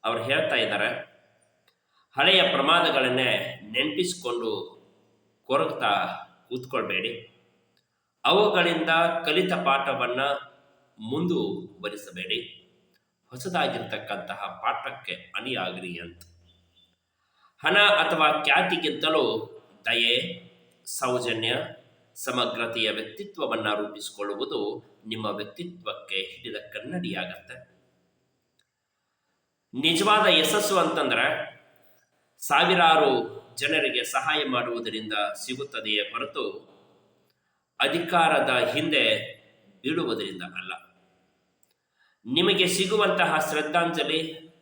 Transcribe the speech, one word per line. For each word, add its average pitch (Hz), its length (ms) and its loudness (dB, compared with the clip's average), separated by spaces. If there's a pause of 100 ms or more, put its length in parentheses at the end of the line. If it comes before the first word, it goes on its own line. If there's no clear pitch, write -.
ಅವ್ರು 113 200 -2
ಹೇಳ್ತಾ 139 320 0
ಇದ್ದಾರೆ, 104 320 0 (1300)
"ಹಳೆಯ 180 260 6
ಪ್ರಮಾದಗಳನ್ನೇ 135 1200 4
ನೆನಪಿಸಿಕೊಂಡು 120 1120 -4 (680)
ಕೊರಗ್ತಾ 107 600 0 (420)
ಕೂತ್ಕೊಳ್ಬೇಡಿ, 95 840 -4 (920)
ಅವುಗಳಿಂದ 175 640 4 (360)
ಕಲಿತ 175 280 2
ಪಾಠವನ್ನ 131 680 0 (800)
ಮುಂದುವರಿಸಬೇಡಿ, 110 1400 -4 (880)
ಹೊಸದಾಗಿರ್ತಕ್ಕಂತಹ 110 1300 -6
ಪಾಠಕ್ಕೆ 120 520 -6
ಅಣಿಯಾಗ್ರಿ" 92 880 -6
ಅಂತ. 85 200 -16 (1400)
ಹಣ 175 140 6
ಅಥವಾ 165 640 4
ಖ್ಯಾತಿಗಿಂತಲೂ 151 1040 2 (360)
ದಯೆ, 120 580 0 (420)
ಸೌಜನ್ಯ, 120 680 -2 (600)
ಸಮಗ್ರತೆಯ 113 760 -2
ವ್ಯಕ್ತಿತ್ವವನ್ನ 110 840 -4
ರೂಪಿಸಿಕೊಳ್ಳುವುದು 104 1080 -6 (240)
ನಿಮ್ಮ 110 180 -8
ವ್ಯಕ್ತಿತ್ವಕ್ಕೆ 104 880 -10
ಹಿಡಿದ 101 400 -8 (180)
ಕನ್ನಡಿಯಾಗತ್ತೆ. 123 1040 -10 (2000)
ನಿಜವಾದ 190 540 4
ಯಶಸ್ಸು 185 500 4
ಅಂತಂದ್ರೆ 143 800 0 (800)
ಸಾವಿರಾರು 156 1000 4 (180)
ಜನರಿಗೆ 143 480 -2
ಸಹಾಯ 147 420 -2
ಮಾಡುವುದರಿಂದ 117 680 -4
ಸಿಗುತ್ತದೆಯೇ 110 880 -4
ಹೊರತು 117 760 -6 (1000)
ಅಧಿಕಾರದ 151 920 2
ಹಿಂದೆ 131 640 2 (460)
ಬೀಳುವುದರಿಂದ 113 600 -4
ಅಲ್ಲ. 90 300 -12 (1500)
ನಿಮಗೆ 175 420 2
ಸಿಗುವಂತಹ 180 840 2
ಶ್ರದ್ಧಾಂಜಲಿ 160 880 -2 (220)